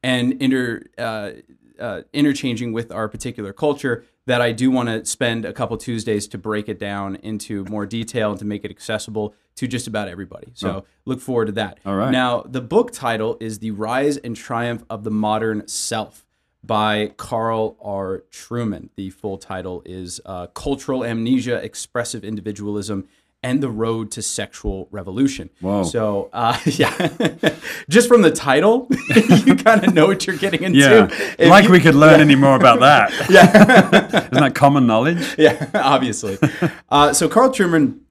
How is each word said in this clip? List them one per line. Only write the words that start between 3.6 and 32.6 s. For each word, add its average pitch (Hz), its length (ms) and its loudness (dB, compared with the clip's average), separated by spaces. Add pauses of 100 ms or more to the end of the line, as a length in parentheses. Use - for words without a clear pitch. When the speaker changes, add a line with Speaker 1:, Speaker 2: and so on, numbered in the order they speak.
Speaker 1:
that 120 140 0
I 120 100 0
do 127 200 -2
wanna 117 340 -4
spend 113 400 -6
a - 80 -10
couple 117 240 -8
Tuesdays 110 520 -6
to 107 80 -14
break 104 320 -8
it 101 100 -10
down 101 380 -10
into 104 480 -10
more 104 200 -8
detail 110 460 -6
and 98 80 -10
to 104 60 -14
make 104 200 -8
it 98 60 -12
accessible 107 640 -10 (220)
to 127 120 -8
just 123 200 -8
about 104 200 -8
everybody. 90 460 -16
So 95 160 -8
Speaker 2:
Oh. 95 160 -10 (200)
Speaker 1:
look 127 160 -8
forward 117 260 -2
to 107 60 -8
that. 104 320 -8
Speaker 2:
All 98 100 -4
right. 120 160 -2
Speaker 1:
Now, 127 340 -2
the 127 160 -10
book 214 300 -2
title 113 480 -6
is 110 200 -10
The 110 120 -10
Rise 127 460 -4
and 117 180 -12
Triumph 117 540 -8
of 107 140 -12
the 110 80 -6
Modern 107 560 -4
Self - 580 -10 (380)
by 107 540 -2
Carl 113 640 -6
R. 98 500 -10
Trueman. 110 640 -10
The 95 160 -12
full 98 260 -12
title 92 480 -12
is, 90 400 -14
uh, 90 220 -14
Cultural 135 580 -8
Amnesia, 117 580 -4
Expressive - 600 -10
Individualism, 104 800 -8 (380)
and 127 180 -4
the 131 80 -4
Road 110 420 -6
to 110 120 -12
Sexual 98 680 -10
Revolution. 98 640 -6 (100)
Speaker 2:
Whoa. 98 220 -2
Speaker 1:
So, 101 500 -4
uh, 117 280 -2
<laughs> - 40 -10
yeah, - 440 -2 (800)
just 233 200 4
from 240 160 6
the 156 80 6
title, 175 560 0 (140)
<laughs> - 140 -4 (300)
you 262 100 6
kinda 214 380 4
know 160 140 6
what 190 180 -2
you're 185 120 -4
getting 175 260 -2
into. 180 160 4
Speaker 2:
Yeah. 113 280 8 (300)
Speaker 1:
If 170 120 6
Speaker 2:
Like 196 160 10
Speaker 1:
you - 40 4
Speaker 2:
we 180 100 8
could 160 160 6
learn 156 240 8
Speaker 1:
Yeah. 151 60 8
Speaker 2:
any 143 100 8
more 139 200 6
about 120 240 6